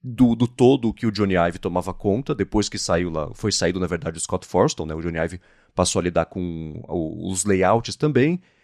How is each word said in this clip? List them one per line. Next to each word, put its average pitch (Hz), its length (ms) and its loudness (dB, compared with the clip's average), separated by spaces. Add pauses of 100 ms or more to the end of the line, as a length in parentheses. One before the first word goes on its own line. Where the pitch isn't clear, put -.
do, 120 320 4
do 117 120 2
todo 123 460 4
que - 140 -4
o 110 60 0
Johnny 98 220 0
Ive 87 240 2
tomava 90 360 -4
conta, - 400 -2
depois 101 340 -2
que 101 100 -8
saiu 87 320 0
lá, 78 240 -4
foi 101 180 -2
saído, 90 280 0
na 90 60 0
verdade, 82 320 -6
o - 20 -12
Scott - 260 -4
Forstall, 90 400 2
né? 78 80 -6
O 80 60 -6
Johnny 82 180 -4
Ive 85 220 -4 (340)
passou 90 260 2
a - 20 -4
lidar 85 240 0
com 80 640 -8
o, 82 420 -6
os 90 140 -4
layouts 98 520 2
também, 151 440 2 (240)